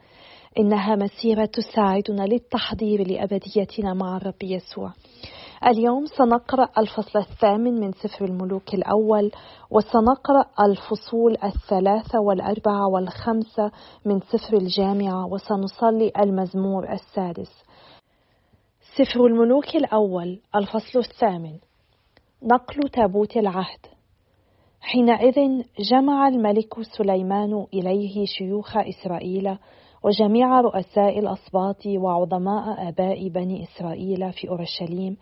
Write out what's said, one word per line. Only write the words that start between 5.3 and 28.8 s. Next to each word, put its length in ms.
اليوم 380
سنقرأ 600
الفصل 420
الثامن 540
من 180
سفر 340
الملوك 480
الأول، 580
وسنقرأ 760
الفصول 760
الثلاثة 760
والأربعة 680
والخمسة 840
من 140
سفر 380
الجامعة، 680
وسنصلي 960
المزمور 720
السادس. 760
سفر 280
الملوك 500
الأول، 640
الفصل 440
الثامن. 540
نقل 460
تابوت 480
العهد. 420
حينئذ 840
جمع 360
الملك 460
سليمان 760
إليه 520
شيوخ 520
إسرائيل 800